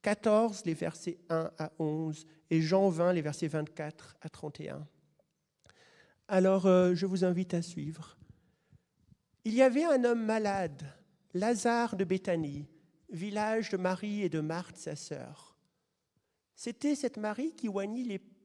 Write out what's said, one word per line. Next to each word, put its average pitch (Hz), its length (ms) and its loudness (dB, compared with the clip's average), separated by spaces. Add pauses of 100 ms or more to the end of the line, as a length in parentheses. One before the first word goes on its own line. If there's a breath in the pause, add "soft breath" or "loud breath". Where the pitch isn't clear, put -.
quatorze, 214 640 2
les 165 80 -2
versets 165 460 -6 (100)
un 165 300 -2
à 156 200 -8
onze, 156 460 -4 (240 soft breath)
et 160 140 4
Jean 190 260 4
vingt, 175 240 2
les 175 80 2
versets 151 280 -4
vingt-quatre 156 720 -8
à 160 80 -12
trente - 300 -14
et 156 100 -10
un. 147 180 -12 (1400 soft breath)
Alors, 190 380 4
euh, 180 260 8
je 175 140 0
vous 185 180 0
invite 180 300 0
à 170 80 0
suivre. 151 560 -10 (1300 soft breath)
Il 220 100 -2
y 254 80 6
avait 262 220 6
un 285 180 4
homme 240 220 2
malade, 196 580 -2 (520)
Lazare 233 600 2
de 190 80 -2
Béthanie, 165 640 -2 (440 soft breath)
village 214 600 -4
de 196 60 -4
Marie 190 460 -4
et 185 60 0
de 156 120 -2
Marthe, 165 360 -6
sa 151 200 -10
sœur. 139 600 -14 (1000)
C'était 277 400 -4
cette 262 200 -6
Marie 214 380 -6
qui - 140 -6
oignit 202 340 -4
les 214 180 -6 (240)